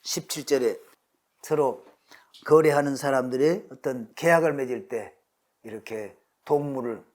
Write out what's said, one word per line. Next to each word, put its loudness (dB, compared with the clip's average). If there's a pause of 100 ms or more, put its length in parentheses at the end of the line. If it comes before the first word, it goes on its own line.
십칠 -10
절에 2 (640)
서로 -2 (600)
거래하는 4
사람들이 0
어떤 -8
계약을 4
맺을 -6
때 -10 (480)
이렇게 -12 (280)
동물을 -4 (120)